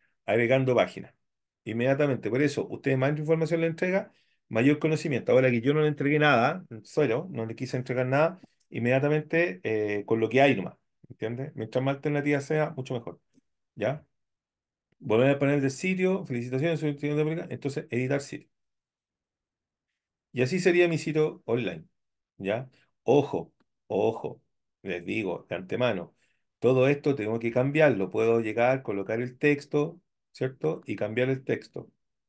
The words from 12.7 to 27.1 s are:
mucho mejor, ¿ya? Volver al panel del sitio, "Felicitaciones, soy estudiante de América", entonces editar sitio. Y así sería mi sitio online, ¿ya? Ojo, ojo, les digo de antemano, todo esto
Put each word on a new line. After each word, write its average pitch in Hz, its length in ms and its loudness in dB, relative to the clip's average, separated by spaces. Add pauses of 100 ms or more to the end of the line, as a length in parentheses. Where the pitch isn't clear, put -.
mucho 131 240 -8
mejor, - 260 -10 (560)
¿ya? 127 300 -4 (960)
Volver 120 300 4
al 139 80 2
panel 143 240 2
del 135 100 0
sitio, 185 540 0
"Felicitaciones, 131 540 -2
soy 151 100 -2
estudiante 147 280 -4
de 156 40 2 (100)
América", 165 220 -8
entonces - 360 -6
editar 131 300 -2
sitio. - 280 -12 (1800)
Y 120 100 0
así 180 180 0
sería 175 280 6
mi 160 100 0
sitio 156 480 -2
online, 98 400 -4 (520)
¿ya? 110 320 -4 (340)
Ojo, 113 480 2 (340)
ojo, - 560 -2 (400)
les 87 220 -8
digo 98 440 -6
de 87 80 -6
antemano, 98 580 -4 (440)
todo 131 300 4
esto 143 260 0